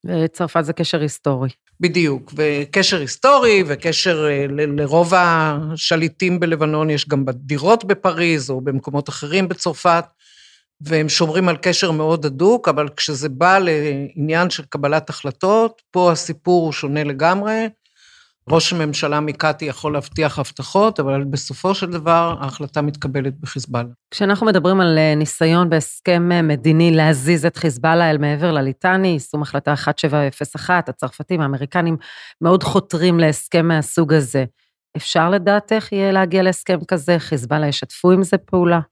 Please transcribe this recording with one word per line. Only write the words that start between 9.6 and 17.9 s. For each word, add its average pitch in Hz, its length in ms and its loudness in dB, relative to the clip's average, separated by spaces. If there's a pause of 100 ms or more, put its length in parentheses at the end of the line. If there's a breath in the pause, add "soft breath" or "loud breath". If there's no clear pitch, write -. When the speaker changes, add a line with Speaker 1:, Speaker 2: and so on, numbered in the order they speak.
Speaker 2:
והם 156 240 0
שומרים 170 400 0
על 165 80 0
קשר 175 340 0
מאוד 156 360 0
הדוק, 185 420 2
אבל 147 280 0
כשזה 147 320 -6
בא 170 300 4
לעניין 156 920 -2
של - 180 -8
קבלת 147 420 -2
החלטות, 214 800 -2
פה 180 220 4
הסיפור 165 520 0
הוא 156 80 -2
שונה 147 320 -4
לגמרי, 196 640 0 (840 soft breath)